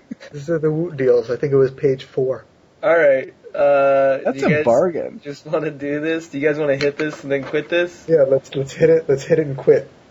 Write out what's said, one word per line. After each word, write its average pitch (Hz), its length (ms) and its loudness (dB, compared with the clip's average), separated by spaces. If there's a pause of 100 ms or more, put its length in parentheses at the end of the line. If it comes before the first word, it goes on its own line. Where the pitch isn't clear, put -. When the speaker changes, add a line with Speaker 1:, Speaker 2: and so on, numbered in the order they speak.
(300)
Speaker 1:
This 143 180 -14
is 165 140 -2
the 156 80 0
Woot 160 260 -4
deals. 123 340 2
I 120 60 -4
think 139 160 -4
it 139 40 4
was 135 160 4
page 135 320 -2
four. 127 400 -4 (380)
Speaker 2:
All 165 140 4
right. 139 380 2 (200)
Uh, 139 680 2
Speaker 3:
That's 262 160 -4
Speaker 2:
do - 0 -
you - 60 0
Speaker 3:
a 285 120 4
Speaker 2:
guys 151 60 0
Speaker 3:
bargain. 139 580 0
Speaker 2:
just 143 220 -14
wanna 156 280 -4
do 143 280 -6
this? 160 280 -6
Do 139 100 -10
you 147 100 0
guys 147 100 -2
wanna 147 180 0
hit 143 200 -2
this 156 280 -8
and 135 60 -6
then 139 140 -2
quit 147 240 -6
this? 175 400 -4
Speaker 1:
Yeah, 160 140 4
let's, 135 320 0
let's 139 180 -6
hit 165 160 2
it. 160 200 2
Let's 139 160 0
hit 165 160 0
it 156 80 -2
and 135 80 -8
quit. 139 340 2 (200)